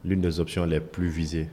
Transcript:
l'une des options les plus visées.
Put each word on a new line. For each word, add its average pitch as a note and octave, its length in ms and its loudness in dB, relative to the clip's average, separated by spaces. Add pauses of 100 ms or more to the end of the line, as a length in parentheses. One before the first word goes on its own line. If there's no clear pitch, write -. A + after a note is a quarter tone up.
l'une F#2 160 2
des E2+ 220 2
options E2+ 240 0
les D#2+ 160 2
plus F2 260 -2
visées. D#2+ 460 -2